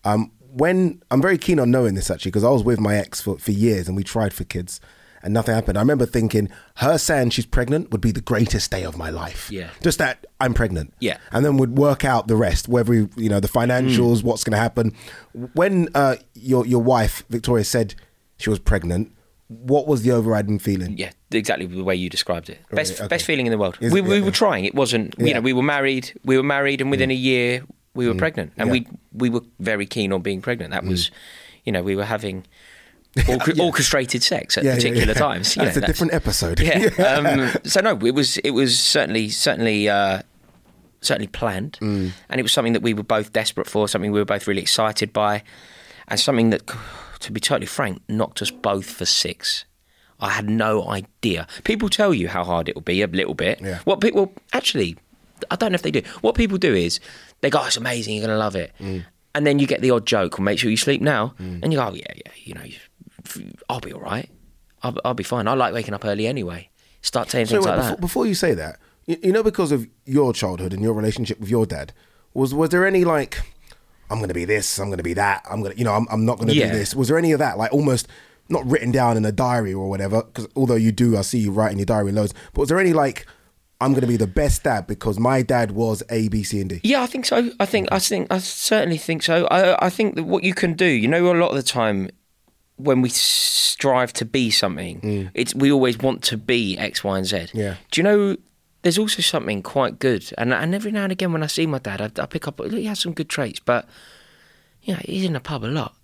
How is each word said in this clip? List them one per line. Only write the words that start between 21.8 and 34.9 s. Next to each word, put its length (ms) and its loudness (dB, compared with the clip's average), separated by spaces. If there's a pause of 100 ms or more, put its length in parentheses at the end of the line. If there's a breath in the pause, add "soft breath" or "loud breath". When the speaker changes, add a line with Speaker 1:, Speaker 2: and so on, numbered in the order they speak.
Speaker 2:
way 120 0
you 140 -4
described 400 -4
it. 100 -18 (120)
Speaker 1:
Right, 60 -2
Speaker 2:
Best, 220 -4
Speaker 1:
okay. 80 -6
Speaker 2:
best 180 -2
feeling 200 0
in 60 0
the 60 0
world. 220 -2
Speaker 1:
Is 120 0
Speaker 2:
We, 80 4
Speaker 1:
it, 60 0
Speaker 2:
we 100 2
Speaker 1:
yeah, 60 4
Speaker 2:
were 60 0
Speaker 1:
yeah. 40 0
Speaker 2:
trying. 340 2
It 100 -4
wasn't, 440 0
you 80 2
Speaker 1:
Yeah. 60 2
Speaker 2:
know, 80 0
we 120 2
were 100 2
married. 500 -2 (100)
We 140 4
were 60 4
married, 380 0
and 80 -2
within 200 2
Speaker 1:
Mm. 40 2
Speaker 2:
a 20 2
year, 480 0 (300)
we 140 0
were 80 2
Speaker 1:
Mm. 40 -2
Speaker 2:
pregnant. 380 -4
And 100 0
Speaker 1:
Yeah. 60 2
Speaker 2:
we, 140 0 (260)
we 160 0
were 120 -2 (180)
very 260 -2
keen 280 -2
on 80 -2
being 200 -4
pregnant. 300 -6
That 120 -4
Speaker 1:
Mm. 60 -4
Speaker 2:
was, 220 0 (520 loud breath)
you 80 -4
know, 120 0
we 120 0
were 100 -2
having 400 -6 (720 loud breath)
Speaker 1:
<laughs> 20 -
Speaker 2:
orche- 380 2
Speaker 1:
Yeah. 80 2
Speaker 2:
orchestrated 600 0
sex 340 -2
at 60 0
Speaker 1:
Yeah, 80 4
yeah, 60 2
Speaker 2:
particular 360 2